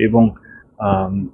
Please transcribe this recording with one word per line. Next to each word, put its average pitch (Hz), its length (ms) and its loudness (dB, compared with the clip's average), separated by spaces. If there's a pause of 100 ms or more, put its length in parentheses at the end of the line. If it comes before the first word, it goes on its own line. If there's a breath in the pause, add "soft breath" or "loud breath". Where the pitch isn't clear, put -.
এবং, 113 260 4 (500 loud breath)
আম, 98 540 -4